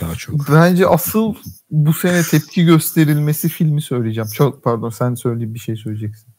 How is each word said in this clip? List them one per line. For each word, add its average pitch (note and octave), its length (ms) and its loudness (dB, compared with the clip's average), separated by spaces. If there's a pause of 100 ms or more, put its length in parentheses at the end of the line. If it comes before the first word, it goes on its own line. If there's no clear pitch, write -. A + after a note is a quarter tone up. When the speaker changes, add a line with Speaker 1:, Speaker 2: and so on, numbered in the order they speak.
Speaker 1:
daha E2 140 -6
çok. C#3+ 360 -6
Speaker 2:
Bence F3 360 6
asıl G#3+ 480 0 (360)
bu D3+ 220 2
sene F3+ 300 0
tepki D#3+ 420 0
gösterilmesi D3+ 840 2
filmi D3+ 320 0
söyleyeceğim. A2+ 520 -4
Çok C#3 300 0
pardon, A#2 260 -2
sen B2 260 -4
söyle, A#2 380 -4
bir A#2+ 60 -10
şey A#2 160 -8
söyleyeceksin. G#2+ 520 -10 (120)